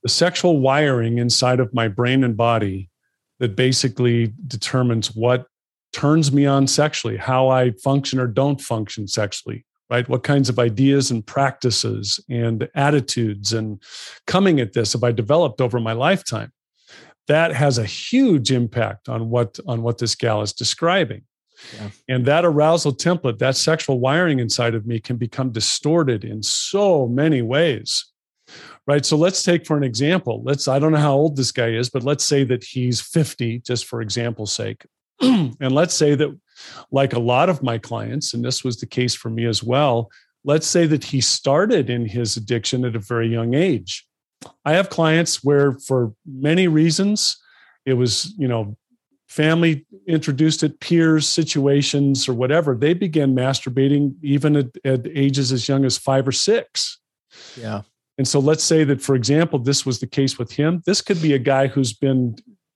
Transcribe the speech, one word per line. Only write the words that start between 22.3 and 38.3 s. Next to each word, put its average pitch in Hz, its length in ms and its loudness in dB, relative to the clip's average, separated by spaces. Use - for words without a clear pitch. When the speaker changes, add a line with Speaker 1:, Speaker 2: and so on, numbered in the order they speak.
Speaker 1:
arousal 151 520 2
template, 170 420 -2
that 131 180 0
sexual 156 440 0
wiring 143 400 2
inside 117 340 -2
of 110 140 -6
me 117 120 -4
can 120 180 -6
become 120 340 -4
distorted 127 720 0
in 110 160 -10
so 180 680 0
many 131 360 2
ways, 135 600 -2
right? 143 180 2
So 156 100 2
let's 170 280 2
take 175 240 2
for 151 100 0
an 143 60 0
example, 127 600 0
let's, 139 240 -2
I 135 120 2
don't 156 120 4
know 156 60 4
how 147 160 4
old 147 240 2
this 123 140 -2
guy 117 180 0
is, 117 220 -2
but 120 120 -4
let's 139 220 -2
say 139 200 2
that 123 180 -2
he's 123 360 -4
fifty, 120 600 -2
just 120 260 -6
for 117 160 -8
example's 110 500 -6
sake. 107 340 -8
<clears throat> - 0 -
And 151 500 2
let's 165 220 2
say 147 220 4
that, 143 220 -2
like 135 220 0
a 120 60 -2
lot 123 280 2
of 175 160 -2
my 117 140 -2
clients, 117 560 -8